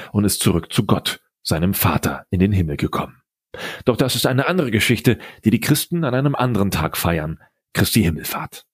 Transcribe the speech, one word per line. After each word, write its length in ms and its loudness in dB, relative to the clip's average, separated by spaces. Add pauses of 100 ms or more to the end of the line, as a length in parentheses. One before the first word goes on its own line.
(120)
und 140 2
ist 140 -2
zurück 340 0
zu 100 2
Gott, 380 -2 (200)
seinem 300 0
Vater, 560 -2
in 100 -2
den 140 4
Himmel 240 0
gekommen. 460 -6 (640)
Doch 100 2
das 180 2
ist 120 0
eine 200 2
andere 240 0
Geschichte, 480 2 (280)
die 20 4
die 120 4
Christen 440 0
an 100 0
einem 200 2
anderen 360 0
Tag 280 -4
feiern, 420 -2 (320)
Christi 300 2
Himmelfahrt. 720 -4